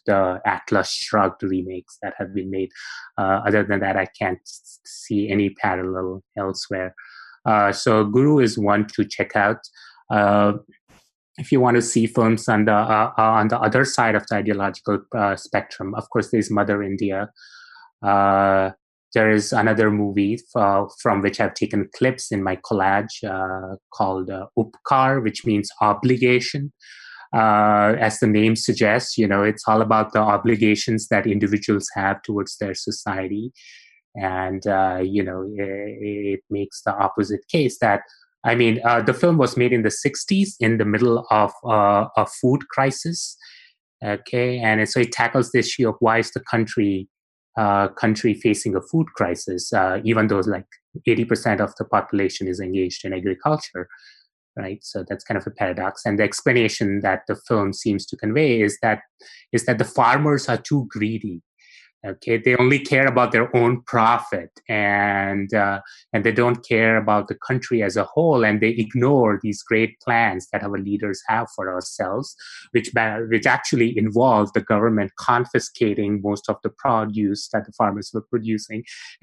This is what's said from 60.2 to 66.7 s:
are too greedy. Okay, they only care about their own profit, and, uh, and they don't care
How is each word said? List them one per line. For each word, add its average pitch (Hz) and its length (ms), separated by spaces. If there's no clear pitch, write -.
are 117 100
too 135 320
greedy. 107 520
Okay, 117 300
they 123 200
only 131 200
care 135 300
about 120 240
their 117 240
own 120 320
profit, 110 640
and, 101 880
uh, 98 260
and 107 100
they 113 80
don't 120 320
care 113 340